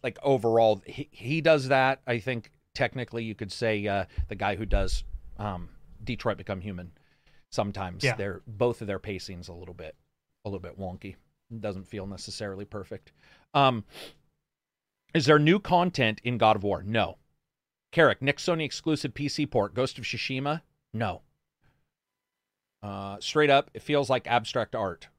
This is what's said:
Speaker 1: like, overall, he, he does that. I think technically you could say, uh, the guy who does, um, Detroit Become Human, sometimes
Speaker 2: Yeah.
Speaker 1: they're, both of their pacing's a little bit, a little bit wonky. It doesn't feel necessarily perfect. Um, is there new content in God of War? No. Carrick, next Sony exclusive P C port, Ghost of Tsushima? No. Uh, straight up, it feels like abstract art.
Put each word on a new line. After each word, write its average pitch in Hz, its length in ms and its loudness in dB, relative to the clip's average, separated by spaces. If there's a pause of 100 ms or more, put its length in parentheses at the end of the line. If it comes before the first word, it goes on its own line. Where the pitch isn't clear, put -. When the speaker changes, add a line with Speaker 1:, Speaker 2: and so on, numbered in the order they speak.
Speaker 1:
like, 123 180 -4
overall, 113 640 4
he, - 260 -10
he 147 280 -2
does 143 300 4
that. 131 360 4
I 120 140 -2
think 120 320 -6 (220)
technically 117 500 -4
you 110 120 -6
could 101 160 -10
say, 107 360 -2
uh, 98 180 0 (220)
the 107 80 -8
guy 98 200 0
who 107 100 -6
does, 95 380 0 (340)
um, 92 320 -6 (340)
Detroit 107 340 -4
Become 95 240 -8
Human, 90 300 -10 (600)
sometimes 98 520 -4
Speaker 2:
Yeah. 120 120 2
Speaker 1:
they're, 92 320 -6
both 117 340 -2
of 104 60 -8
their 98 120 -4
pacing's 92 480 -10
a 90 60 -14
little 87 220 -16
bit, 80 200 -14 (500)
a 104 40 -4
little 95 120 -6
bit 90 180 -14
wonky. 92 360 -10 (360)
It 113 100 -10
doesn't 98 260 -6
feel 101 200 -8
necessarily 98 580 -10
perfect. - 460 -12 (420)
Um, 131 320 4 (1300)
is 156 120 2
there 151 140 8
new 170 200 6
content 165 640 2
in 123 140 -2
God 110 180 6
of 98 80 -4
War? 92 200 0
No. 104 340 0 (720)
Carrick, 143 300 6
next 139 240 0
Sony 165 180 0
exclusive 147 500 -2
P 143 140 -4
C 147 180 -2
port, 104 280 0
Ghost 127 260 -2
of 117 60 -10
Tsushima? 139 560 -4 (320)
No. 107 280 -4 (1600)
Uh, 98 380 -8
straight 151 300 4
up, 139 240 6
it - 80 -12
feels 143 280 0
like 127 180 0
abstract 117 480 0
art. 95 320 -4 (120)